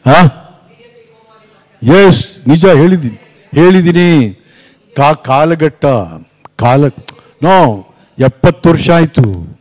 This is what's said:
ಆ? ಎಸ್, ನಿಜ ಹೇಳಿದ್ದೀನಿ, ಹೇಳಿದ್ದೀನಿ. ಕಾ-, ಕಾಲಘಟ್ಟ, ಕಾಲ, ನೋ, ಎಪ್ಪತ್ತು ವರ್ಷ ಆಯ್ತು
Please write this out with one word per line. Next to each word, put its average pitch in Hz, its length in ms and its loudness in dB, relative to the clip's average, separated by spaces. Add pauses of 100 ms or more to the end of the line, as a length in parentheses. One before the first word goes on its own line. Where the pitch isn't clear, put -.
(140)
ಆ? - 20 4 (1800)
ಎಸ್, 196 240 2 (300)
ನಿಜ 160 120 0 (180)
ಹೇಳಿದ್ದೀನಿ, 156 360 -2 (400)
ಹೇಳಿದ್ದೀನಿ. 175 500 2 (920)
ಕಾ-, 147 200 0 (100)
ಕಾಲಘಟ್ಟ, 156 540 -2 (800)
ಕಾಲ, 135 260 0 (580)
ನೋ, 190 100 2 (720)
ಎಪ್ಪತ್ತು 170 440 -2
ವರ್ಷ 160 160 -4 (120)
ಆಯ್ತು 147 260 -2 (340)